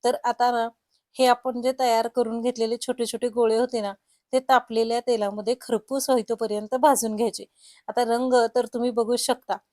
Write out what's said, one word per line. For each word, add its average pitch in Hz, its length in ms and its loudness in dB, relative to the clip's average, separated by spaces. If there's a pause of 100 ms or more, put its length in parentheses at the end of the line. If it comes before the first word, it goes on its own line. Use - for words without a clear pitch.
तर 247 200 0
आता 247 260 0
ना, 233 180 -2 (480)
हे 262 100 2
आपण 240 360 0
जे 254 160 0
तयार 233 380 2
करून 233 240 -2
घेतलेले 226 380 -2
छोटे 247 280 -4
छोटे 240 240 -4
गोळे 226 280 2
होते 247 220 0
ना, 202 120 -4 (400)
ते 254 60 2 (100)
तापलेल्या 233 580 2
तेलामध्ये 208 540 0
खरपूस 254 500 -4
होईतोपर्यंत 214 640 -2
भाजून 226 400 2
घ्यायचे. 220 280 -2 (440)
आता 240 180 0
रंग 247 260 0 (220)
तर 247 200 0
तुम्ही 240 180 -2
बघू 233 260 0
शकता 240 380 -2 (160)